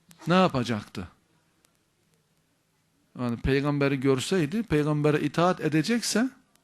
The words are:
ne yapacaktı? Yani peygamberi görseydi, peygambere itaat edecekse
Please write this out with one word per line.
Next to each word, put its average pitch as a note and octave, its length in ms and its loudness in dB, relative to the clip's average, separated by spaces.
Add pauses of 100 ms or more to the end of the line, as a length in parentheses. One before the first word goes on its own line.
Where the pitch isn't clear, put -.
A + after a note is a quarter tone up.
(280)
ne E3 60 2
yapacaktı? A#2 760 0 (2000)
Yani A#2+ 180 -4
peygamberi C#3 640 0
görseydi, C#3+ 640 0
peygambere D3+ 580 0
itaat F3 400 0
edecekse G3+ 680 0 (340)